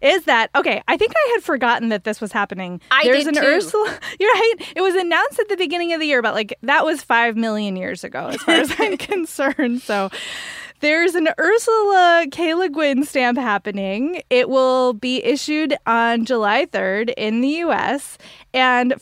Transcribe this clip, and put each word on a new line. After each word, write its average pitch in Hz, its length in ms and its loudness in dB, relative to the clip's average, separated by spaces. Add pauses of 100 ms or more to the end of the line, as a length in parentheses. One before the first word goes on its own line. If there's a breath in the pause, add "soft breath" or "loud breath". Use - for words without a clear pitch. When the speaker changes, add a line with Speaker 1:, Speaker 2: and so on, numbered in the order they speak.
Speaker 1:
is 311 240 2
that, 233 300 2
okay, 285 340 0
I 277 80 2
think 415 180 0
I 587 200 2
had 415 100 0
forgotten 233 460 0
that 208 140 -4
this 214 160 -6
was 214 120 -8
happening. 185 480 -6 (100)
Speaker 2:
I 269 140 4
Speaker 1:
There's 277 220 4
Speaker 2:
did 302 100 0
Speaker 1:
an 294 60 2
Speaker 2:
too. 269 60 4
Speaker 1:
Ursula, 403 500 0 (100)
<laughs> - 120 -12
you're 415 120 4
right. 453 220 2 (200 loud breath)
It 320 60 -4
was 370 140 2
announced 359 440 0
at 440 120 -2
the 392 80 -2
beginning 339 340 -4
of 320 80 -2
the 311 60 -2
year, 262 160 2
but, 220 120 -2
like, 208 280 -4
that 269 220 2
was 311 180 -2
five 233 340 0
million 214 400 -2
years 180 280 -8
ago, - 240 -10
as - 140 -8
far 330 120 2
as 277 240 0
I'm 403 180 0
Speaker 2:
<laughs> - 0 -
Speaker 1:
concerned. 277 840 -4
So 196 260 -2 (720 loud breath)
there's 330 360 2
an 320 120 2 (120)
Ursula 381 880 4
K. 330 240 -2
Le 359 160 0
Guin 277 340 0
stamp 247 320 0
happening. 214 960 -4
It 247 180 4
will 254 460 2
be 254 300 -4
issued 302 520 0 (100)
on 233 380 2
July 233 420 2
third 202 500 -2
in 220 240 -2
the 262 80 0
U 320 240 -2
S. - 440 -4 (380 loud breath)
And 254 480 2